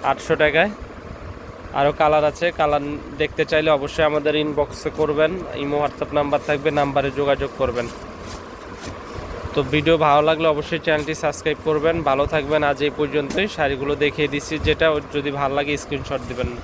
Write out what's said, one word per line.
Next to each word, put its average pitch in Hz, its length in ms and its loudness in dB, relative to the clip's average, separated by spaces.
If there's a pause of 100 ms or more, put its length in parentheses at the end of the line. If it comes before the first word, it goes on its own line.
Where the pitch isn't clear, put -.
আটশো 139 320 0
টাকায়। 156 340 4 (1040)
আরও 143 180 4
কালার 151 320 4
আছে, 151 280 0
কালার 147 300 2 (360)
দেখতে 151 280 0
চাইলে 156 260 2
অবশ্যই 143 320 2
আমাদের 151 320 2
ইনবক্সে 151 540 0
করবেন, 156 420 2 (240)
ইমো 143 300 0
WhatsApp 143 300 -4
নাম্বার 143 320 2
থাকবে, 147 240 0
নাম্বারে 143 400 2
যোগাযোগ 139 460 0
করবেন। 120 300 0 (1700)
তো 147 100 0
ভিডিও 151 340 4
ভালো 151 240 6
লাগলে 160 260 4
অবশ্যই 151 320 0
চ্যানেলটি 151 340 0
সাবস্ক্রাইব 151 520 -2
করবেন। 156 380 2
ভালো 139 220 2
থাকবেন, 151 380 0
আজ 139 200 2
এই 147 140 2
পর্যন্তই। 147 500 0
শাড়িগুলো 143 480 0
দেখিয়ে 147 320 0
দিচ্ছি, 143 300 -4
যেটা 151 420 2 (140)
যদি 143 180 -2
ভালো 139 240 -2
লাগে 143 220 0
স্ক্রিনশট 139 500 -4
দিবেন। 123 200 -4 (160)